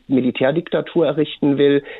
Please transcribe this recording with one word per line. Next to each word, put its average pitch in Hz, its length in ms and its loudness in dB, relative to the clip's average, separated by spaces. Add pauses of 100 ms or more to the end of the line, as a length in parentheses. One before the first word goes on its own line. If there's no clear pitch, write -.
Militärdiktatur 139 1000 0
errichten 147 520 0
will, 143 260 4 (160)